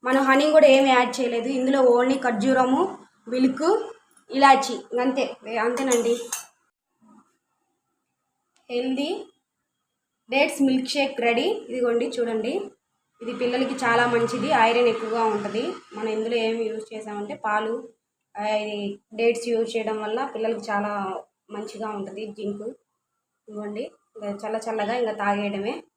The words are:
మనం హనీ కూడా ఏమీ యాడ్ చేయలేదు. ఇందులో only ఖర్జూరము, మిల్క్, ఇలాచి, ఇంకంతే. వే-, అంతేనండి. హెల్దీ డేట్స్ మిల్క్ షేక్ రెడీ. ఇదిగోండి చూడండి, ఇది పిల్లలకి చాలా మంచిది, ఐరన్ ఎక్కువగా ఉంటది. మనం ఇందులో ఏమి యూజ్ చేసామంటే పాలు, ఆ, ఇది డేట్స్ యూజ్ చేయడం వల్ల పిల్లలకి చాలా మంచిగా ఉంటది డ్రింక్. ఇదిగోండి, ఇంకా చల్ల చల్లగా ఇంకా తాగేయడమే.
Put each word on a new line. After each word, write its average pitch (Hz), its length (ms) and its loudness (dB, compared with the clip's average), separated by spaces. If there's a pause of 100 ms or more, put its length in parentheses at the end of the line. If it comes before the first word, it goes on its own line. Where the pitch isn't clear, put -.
మనం 262 200 4
హనీ 277 280 6
కూడా 302 160 8
ఏమీ 269 220 8
యాడ్ 247 300 4
చేయలేదు. 233 280 -2
ఇందులో 269 320 0 (160)
only 254 280 2
ఖర్జూరము, 254 580 2 (460)
మిల్క్, 262 420 2 (640)
ఇలాచి, 269 420 6
ఇంకంతే. 254 680 -2
వే-, 220 140 -6
అంతేనండి. 240 580 0 (2500)
హెల్దీ 262 560 -2 (1040)
డేట్స్ 285 320 0
మిల్క్ 262 280 2
షేక్ 269 320 -2
రెడీ. 233 240 2 (240)
ఇదిగోండి 240 360 0 (140)
చూడండి, 233 340 -2 (680)
ఇది 233 120 -8
పిల్లలకి 254 420 -2
చాలా 240 320 2
మంచిది, 240 440 0
ఐరన్ 240 360 4
ఎక్కువగా 226 360 -2
ఉంటది. 208 380 -2 (320)
మనం 214 140 -6
ఇందులో 220 280 -2
ఏమి 226 280 0
యూజ్ 220 300 -8
చేసామంటే 208 420 -10
పాలు, 220 540 -4 (480)
ఆ, 208 100 -6
ఇది 208 520 -4 (140)
డేట్స్ 233 340 0
యూజ్ 226 280 0
చేయడం 214 260 -4
వల్ల 233 340 -4
పిల్లలకి 220 360 -4
చాలా 208 200 -2 (600)
మంచిగా 214 380 -10
ఉంటది 196 360 -10
డ్రింక్. 208 420 -8 (800)
ఇదిగోండి, 208 440 -8 (240)
ఇంకా 208 320 -8
చల్ల 220 120 -4 (100)
చల్లగా 220 260 -2
ఇంకా 233 160 -2
తాగేయడమే. 202 720 -4 (140)